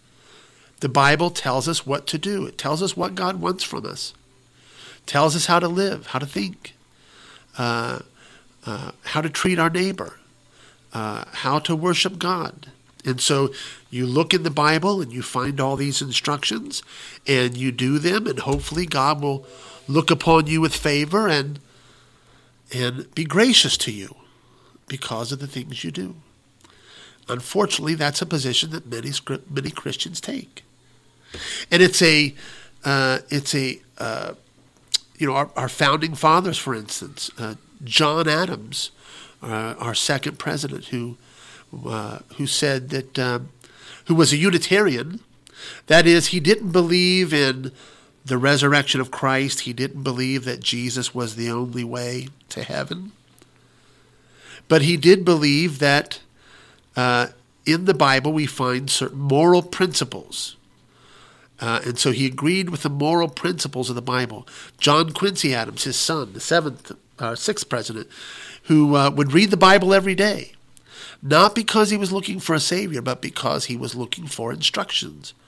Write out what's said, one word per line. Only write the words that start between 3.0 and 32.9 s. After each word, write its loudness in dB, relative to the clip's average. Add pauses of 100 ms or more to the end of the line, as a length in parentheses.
God -4
wants -2
from -8
us. -12 (840)
It -20
tells 2
us 0
how 6
to 2
live, -2
how -4
to -6
think, -8 (840)
uh, -2 (640)
uh, -10 (140)
how -4
to -2
treat 0
our 2
neighbor, -4 (720)
uh, -8
how -2
to -2
worship -2
God. -6 (360)
And -4
so 0 (380)
you -6
look 2
in 0
the -2
Bible 2
and -8
you -8
find -4
all 0
these -2
instructions -4 (420)
and 2
you -2
do 0
them, 0
and -4
hopefully -4
God 2
will -4 (400)
look 2
upon 4
you 0
with 0
favor 0
and, -2 (1120)
and -4
be -2
gracious 4
to -4
you -10 (760)
because -8
of -6
the -10
things -10
you -8
do. -10 (1120)
Unfortunately, -2
that's -2
a -4
position -2
that -10
many -10
scrip-, -8
many -6
Christians -8
take. -12 (1080)
And 6
it's 6
a, 4 (520)
uh, 2 (100)